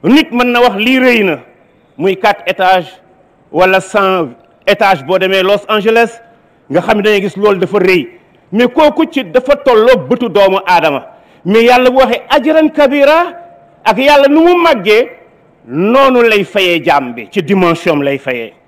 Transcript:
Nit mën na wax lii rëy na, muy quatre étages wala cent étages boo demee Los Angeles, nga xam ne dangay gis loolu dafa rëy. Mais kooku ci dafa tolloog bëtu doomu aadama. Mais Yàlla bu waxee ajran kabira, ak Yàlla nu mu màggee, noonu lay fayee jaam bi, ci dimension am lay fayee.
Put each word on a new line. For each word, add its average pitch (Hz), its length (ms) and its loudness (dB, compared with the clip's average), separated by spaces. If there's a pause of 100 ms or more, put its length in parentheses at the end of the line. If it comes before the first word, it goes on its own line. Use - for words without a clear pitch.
Nit 285 260 2
mën 247 220 -2
na 240 80 0
wax 233 160 2
lii 240 240 -2
rëy 240 240 2
na, 156 140 -2 (580)
muy 185 200 -4
quatre 202 300 -4
étages 185 400 0 (640)
wala 185 300 0
cent 190 480 -4 (380)
étages 196 380 0
boo 185 140 -2
demee 190 240 -2
Los 196 260 -2
Angeles, 220 520 -2 (500)
nga 160 100 -2
xam 208 180 -2
ne 208 40 -4
dangay 208 200 0
gis 196 140 -6
loolu 196 220 0
dafa 190 200 -2
rëy. 185 280 0 (460)
Mais 240 160 0
kooku 302 420 0
ci 262 140 -6
dafa 254 320 -2
tolloog 233 520 2
bëtu 240 200 -2
doomu 190 360 2
aadama. 160 420 0 (380)
Mais 220 200 2
Yàlla 247 260 4
bu 254 80 -4
waxee 262 320 0
ajran 302 400 2
kabira, 294 640 0 (500)
ak 208 140 0
Yàlla 277 300 4
nu 302 180 2
mu 359 160 4
màggee, 226 480 0 (560)
noonu 240 560 2
lay 214 220 2
fayee 180 400 -2
jaam 139 300 -2
bi, 113 180 -14
ci 190 100 -4
dimension 170 540 0
am 143 60 -2
lay 139 160 -2
fayee. 117 340 -8 (160)